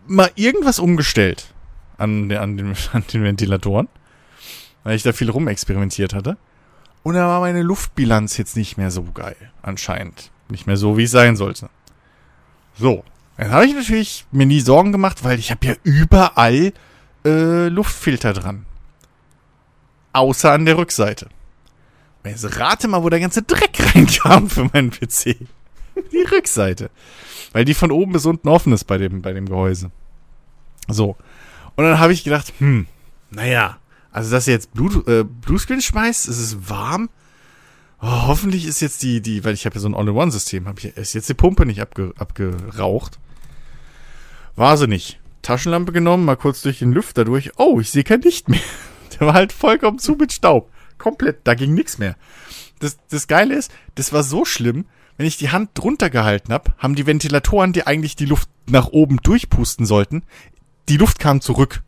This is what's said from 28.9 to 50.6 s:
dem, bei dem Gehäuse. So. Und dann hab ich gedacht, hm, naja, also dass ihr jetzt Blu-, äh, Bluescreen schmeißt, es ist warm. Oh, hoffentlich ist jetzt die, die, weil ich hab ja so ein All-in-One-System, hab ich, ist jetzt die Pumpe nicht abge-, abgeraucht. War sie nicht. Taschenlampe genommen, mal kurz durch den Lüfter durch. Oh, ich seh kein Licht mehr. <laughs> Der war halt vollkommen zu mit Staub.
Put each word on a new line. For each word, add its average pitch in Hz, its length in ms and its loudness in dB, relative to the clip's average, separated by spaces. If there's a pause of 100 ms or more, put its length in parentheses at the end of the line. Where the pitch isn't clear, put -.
dem, 95 240 -4
bei 95 100 -8
dem 95 160 -8
Gehäuse. 92 440 -2 (960)
So. 104 280 -2 (600)
Und 147 100 0
dann 160 140 4
hab 165 100 6
ich 175 140 0
gedacht, 143 340 -4
hm, 131 300 2 (420)
naja, 113 480 -2 (340)
also 110 200 -6
dass 123 160 0
ihr 131 60 4
jetzt 110 200 -4
Blu-, 175 340 0
äh, 113 160 2
Bluescreen 165 580 -4
schmeißt, 226 460 -2
es 120 120 -6
ist 107 280 -8
warm. 143 420 -6 (920)
Oh, 120 260 -2
hoffentlich 180 380 0
ist 156 160 -6
jetzt 147 220 -6
die, 120 180 -2
die, 107 220 -6
weil 110 100 -2
ich 101 140 -8
hab 101 80 -8
ja 104 40 -8
so 101 80 -4
ein 104 60 -4
All-in-One-System, 104 720 -4
hab 98 120 -14
ich, - 180 -14
ist 107 160 -10
jetzt 110 160 -10
die 131 60 -4
Pumpe 165 320 4
nicht 104 120 -4
abge-, 95 380 -8
abgeraucht. 98 1040 -6 (1400)
War 139 220 4
sie 147 100 2
nicht. 98 320 -6 (240)
Taschenlampe 170 480 -2
genommen, 175 340 2
mal 135 120 2
kurz - 260 -2
durch 139 160 -4
den 123 120 2
Lüfter 127 320 0
durch. 131 340 -2
Oh, 285 220 4
ich 110 120 -4
seh 139 120 2
kein 233 180 2
Licht - 280 0
mehr. - 120 4 (260)
<laughs> - 320 -20
Der 151 80 2
war 151 80 4
halt 190 180 4
vollkommen 285 460 0
zu 302 140 0
mit 294 200 0
Staub. 147 380 2 (260)